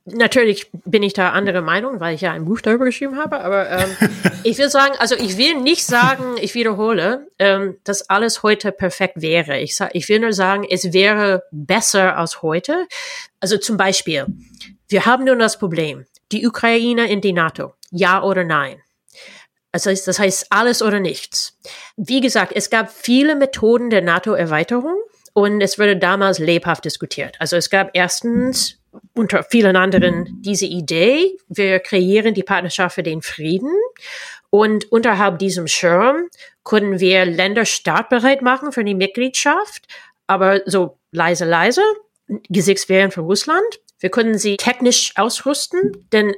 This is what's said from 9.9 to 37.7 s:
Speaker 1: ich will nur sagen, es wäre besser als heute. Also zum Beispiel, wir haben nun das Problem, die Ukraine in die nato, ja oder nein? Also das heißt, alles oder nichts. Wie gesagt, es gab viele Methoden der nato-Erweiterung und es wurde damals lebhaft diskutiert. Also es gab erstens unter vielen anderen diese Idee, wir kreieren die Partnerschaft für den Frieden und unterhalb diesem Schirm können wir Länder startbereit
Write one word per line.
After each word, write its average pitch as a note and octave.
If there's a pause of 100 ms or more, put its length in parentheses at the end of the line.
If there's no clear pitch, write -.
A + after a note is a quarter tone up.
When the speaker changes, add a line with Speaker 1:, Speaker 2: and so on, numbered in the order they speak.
Speaker 1:
ich F3+
will G#3+
nur A3+
sagen, G3
es F#3
wäre G3
besser F#3
als D#3+
heute. A3 (540)
Also G3
zum G3+
Beispiel, F3 (600)
wir G3+
haben C4
nun B3+
das G#3+
Problem, D#3 (260)
die G#3+
Ukraine A#3
in G3+
die F#3+
nato, D#3+ (160)
ja F3+
oder F#3
nein? D3 (920)
Also F3
das F#3+
heißt, G3
alles A#3
oder G#3
nichts. - (400)
Wie A#3+
gesagt, A3
es G#3
gab A3+
viele B3
Methoden A#3+
der G3+
nato-Erweiterung F#3 (360)
und G#3
es G3
wurde G3+
damals F#3+
lebhaft E3+
diskutiert. -
Also D#3+
es E3
gab F#3+
erstens A#3 (380)
unter G3
vielen G3+
anderen F3+
diese G3
Idee, G3 (120)
wir F#3+
kreieren G3+
die F#3
Partnerschaft F3+
für F3
den D#3+
Frieden F#3 (800)
und G#3+
unterhalb G#3
diesem F3+
Schirm A#3+ (340)
können G3+
wir F#3
Länder F#3+
startbereit A#3+